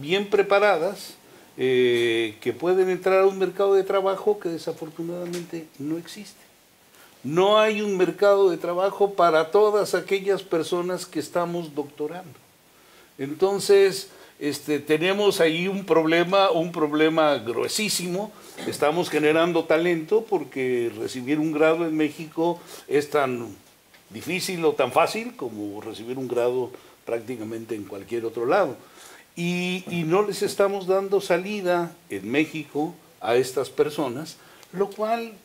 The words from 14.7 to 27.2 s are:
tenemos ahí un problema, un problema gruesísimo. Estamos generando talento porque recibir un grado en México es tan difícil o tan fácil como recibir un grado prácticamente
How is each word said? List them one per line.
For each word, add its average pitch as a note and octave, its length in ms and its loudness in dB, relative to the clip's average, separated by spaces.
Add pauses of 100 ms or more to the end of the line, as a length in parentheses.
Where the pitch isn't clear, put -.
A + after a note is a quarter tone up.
tenemos F3+ 600 2
ahí E3 260 2
un G3 160 -4
problema, E3+ 680 4
un E3+ 200 -2
problema D#3 640 2
gruesísimo. F3 960 -4 (360)
Estamos D#3+ 420 0
generando E3 560 2
talento E3+ 640 2
porque B2+ 640 -2
recibir B2+ 440 -4
un D#3+ 120 0
grado D#3+ 360 2
en D#3 100 -2
México D#3+ 600 -2 (280)
es C#3+ 220 0
tan B2+ 380 -2 (640)
difícil E3 520 -6
o D3 100 4
tan B2+ 180 0
fácil A3 440 0
como G#2 460 -10
recibir A2+ 380 -10
un C3 80 -6
grado A#2+ 420 0 (340)
prácticamente A2+ 680 -8